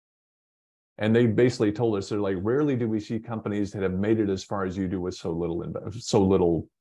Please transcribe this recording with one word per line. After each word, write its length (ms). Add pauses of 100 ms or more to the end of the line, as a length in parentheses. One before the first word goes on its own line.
(960)
and 180
they 120
basically 440
told 240
us, 140
they're 100
like, 220
"Rarely 340
do 140
we 100
see 200
companies 520
that 120
have 100
made 260
it 100
as 140
far 220
as 100
you 120
do 120
with 140
so 180
little 280
inve-, 420
so 200
little, 460 (140)